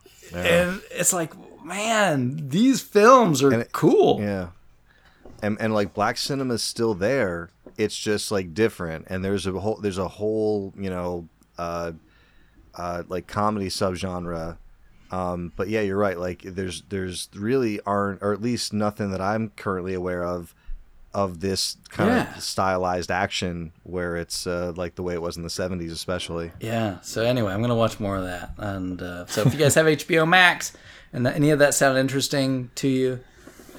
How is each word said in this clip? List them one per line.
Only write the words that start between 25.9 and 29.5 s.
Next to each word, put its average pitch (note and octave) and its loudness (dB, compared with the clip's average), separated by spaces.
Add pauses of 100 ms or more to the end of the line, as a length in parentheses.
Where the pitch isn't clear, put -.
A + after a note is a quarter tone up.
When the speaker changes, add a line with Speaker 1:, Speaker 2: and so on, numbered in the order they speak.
Speaker 1:
especially. E2+ -6 (100)
Speaker 2:
Yeah. A2 -2
So - -4
anyway, A#2+ 0
I'm G2 -4
gonna A#2+ 0
watch A2+ 0
more G2 -2
of F#2+ -2
that. F2+ -8
And, F#2 -6
uh, F2 -10
so - -2
if G#2 4